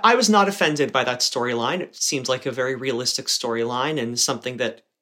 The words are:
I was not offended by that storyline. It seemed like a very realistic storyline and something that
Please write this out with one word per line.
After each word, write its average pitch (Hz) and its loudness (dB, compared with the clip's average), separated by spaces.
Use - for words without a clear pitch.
I 233 8
was 247 2
not 202 6
offended 151 0
by 131 2
that 123 -2
storyline. 123 0
It - -10
seemed 131 -4
like 127 -2
a 131 -4
very 131 -2
realistic 123 -2
storyline 123 -2
and 120 -4
something 123 -2
that 117 -4